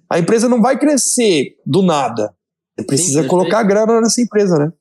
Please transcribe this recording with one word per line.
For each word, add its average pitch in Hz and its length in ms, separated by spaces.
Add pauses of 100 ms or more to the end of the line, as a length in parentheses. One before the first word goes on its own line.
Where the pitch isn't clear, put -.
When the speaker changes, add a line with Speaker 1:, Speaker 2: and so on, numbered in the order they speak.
Speaker 1:
A 165 100
empresa 208 280
não 240 140
vai 233 160
crescer 233 760 (100)
do 156 160
nada. 123 520 (440)
Você - 60
Speaker 2:
Sim, - 40
Speaker 1:
precisa 143 340
Speaker 2:
perfeito. 135 80
Speaker 1:
colocar 180 340
grana 220 380
nessa 233 200
empresa, 202 380
né? 147 220